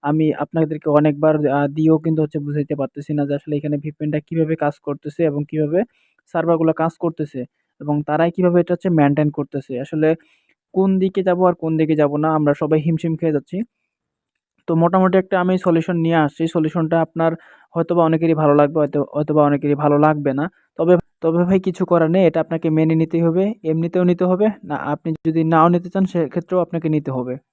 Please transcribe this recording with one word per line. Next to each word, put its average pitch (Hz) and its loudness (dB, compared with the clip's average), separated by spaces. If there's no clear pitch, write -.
আমি 156 0
আপনাদেরকে 156 -4
অনেকবার, 151 2
আ, 143 0
দিয়েও 156 2
কিন্তু 156 -2
হচ্ছে 151 -4
বুঝাইতে 147 -6
পারতেছি 143 -8
না 147 -2
যে 143 -4
আসলে 147 -8
এখানে 147 -4
ভিপিএনটা 151 -6
কিভাবে 160 -2
কাজ 147 -4
করতেছে 147 -6
এবং 147 -2
কিভাবে 156 -2
সার্ভারগুলো 165 0
কাজ 160 -2
করতেছে 151 -6
এবং 147 -4
তারাই 165 0
কিভাবে 175 2
এটা 170 -2
হচ্ছে 180 -4
মেইনটেইন 147 2
করতেছে। 139 -8
আসলে 156 0
কোন 190 0
দিকে 190 -2
যাবো 180 2
আর 175 4
কোন 160 -4
দিকে 156 2
যাবো 147 0
না, 156 0
আমরা 147 2
সবাই 156 0
হিমশিম 160 -2
খেয়ে 156 -2
যাচ্ছি। 160 -6
তো 165 0
মোটামুটি 180 4
একটা 185 0
আমি 185 0
সলিউশন 170 0
নিয়ে 165 0
আসছি। 160 0
সলিউশনটা 160 -2
আপনার 165 -2
হয়তোবা 170 0
অনেকেরই 165 0
ভালো 151 2
লাগবে, 147 2
হয়তো, 143 -2
হয়তোবা 151 2
অনেকেরই 143 0
ভালো 147 2
লাগবে 147 2
না। 147 -4
তবে, 170 4
তবে 165 0
ভাই 190 2
কিছু 185 -4
করার 165 2
নেই, 185 4
এটা 160 2
আপনাকে 160 -4
মেনে 160 2
নিতেই 165 0
হবে, 185 0
এমনিতেও 165 -2
নিতে 180 2
হবে 185 2
না। 156 -8
আপনি 151 -6
যদি 160 0
নাও 165 4
নিতে 175 0
চান 196 0
সেক্ষেত্রেও 170 -2
আপনাকে 165 -4
নিতে 151 -2
হবে। 127 -6